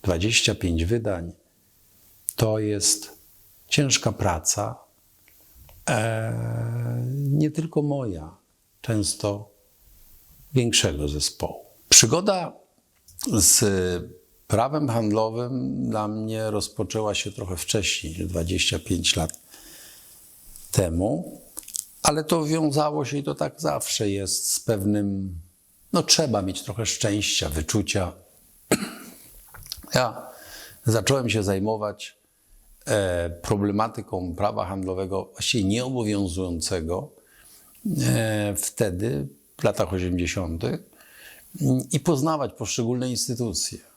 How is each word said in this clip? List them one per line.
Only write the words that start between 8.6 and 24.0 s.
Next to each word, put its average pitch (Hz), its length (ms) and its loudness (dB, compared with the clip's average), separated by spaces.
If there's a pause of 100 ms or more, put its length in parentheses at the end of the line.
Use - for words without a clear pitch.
często 104 680 -2 (1040)
większego 98 540 2
zespołu. - 560 -6 (240)
Przygoda 175 640 6 (800)
z 107 320 6 (840)
prawem 135 380 2
handlowym 117 1000 0
dla 107 180 0
mnie 110 420 -4
rozpoczęła 107 640 -2
się 95 180 -4
trochę 92 240 -6
wcześniej, 82 580 -2
dwadzieścia 87 640 0
pięć - 380 0
lat 80 160 -2 (1400)
temu, 101 680 0 (640)
ale 156 220 2
to 160 200 2
wiązało 151 600 2
się, 143 140 -4
i 139 40 -4
to 143 120 -4
tak 147 260 -4
zawsze 139 500 0